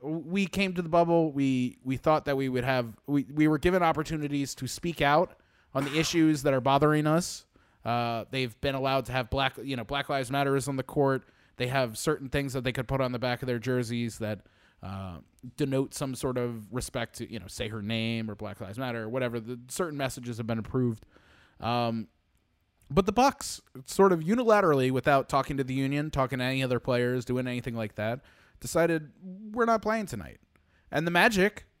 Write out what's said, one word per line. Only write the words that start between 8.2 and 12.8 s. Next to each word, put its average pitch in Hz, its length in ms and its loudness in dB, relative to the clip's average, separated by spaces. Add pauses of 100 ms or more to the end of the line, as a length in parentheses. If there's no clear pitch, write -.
they've 127 300 -4
been 139 160 -2
allowed 135 300 0
to 120 80 -8
have 127 160 -2
black, 135 240 0 (100)
you 135 140 -4
know, 113 80 -6
Black 143 240 -4
Lives 135 220 -2
Matter 139 260 2
is 123 100 -2
on 139 80 -2
the 131 80 -2
court. 135 400 2 (320)
They 123 120 -2
have 123 300 -2
certain 147 300 -2
things 139 260 -2
that 127 120 -4
they 127 80 -2
could 127 160 -6